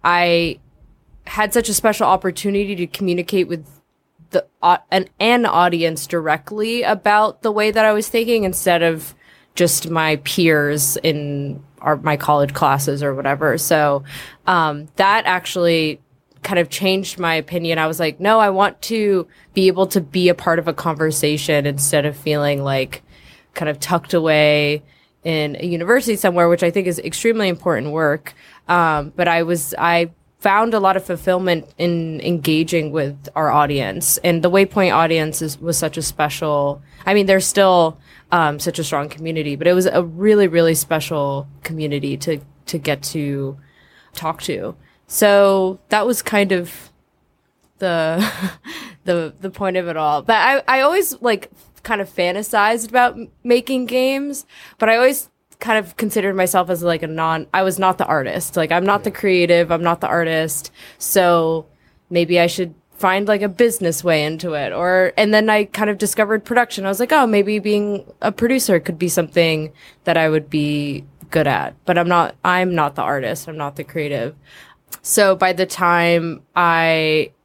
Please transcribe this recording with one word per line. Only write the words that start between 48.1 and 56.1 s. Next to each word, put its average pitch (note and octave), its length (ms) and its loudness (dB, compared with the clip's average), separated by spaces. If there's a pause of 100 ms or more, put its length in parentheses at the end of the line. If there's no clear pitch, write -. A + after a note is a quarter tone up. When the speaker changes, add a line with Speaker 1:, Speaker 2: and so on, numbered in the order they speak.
Speaker 1:
<laughs> A#3+ 340 -18
the, E3+ 340 -2
the F#3+ 100 -8
point F#3 280 -4
of F3 100 -4
it D#3+ 100 -6
all. D3+ 240 0
But A3+ 140 2 (320)
I, C4 120 2
I - 20 2
always, E4 400 0
like, A3+ 300 -2 (320)
kind G#3 180 -4
of F#3+ 80 -8
fantasized G#3 800 -2
about B3 240 2
m-, A3+ 160 -14 (140)
making B3 420 0
games, C4+ 600 -2 (320)
but A3 120 2
I A3+ 80 6
always B3+ 320 2 (300)
kind A3 200 0
of F3+ 160 -10
considered G3+ 400 -2